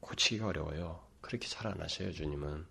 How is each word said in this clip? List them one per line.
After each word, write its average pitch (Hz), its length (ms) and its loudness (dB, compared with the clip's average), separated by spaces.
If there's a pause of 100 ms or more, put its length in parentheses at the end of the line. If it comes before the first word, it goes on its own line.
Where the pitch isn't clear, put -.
고치기가 - 480 4
어려워요. 82 520 0 (200)
그렇게 - 260 -4
잘 - 220 -2
안 98 120 -2
하세요, 92 300 0
주님은. 76 600 0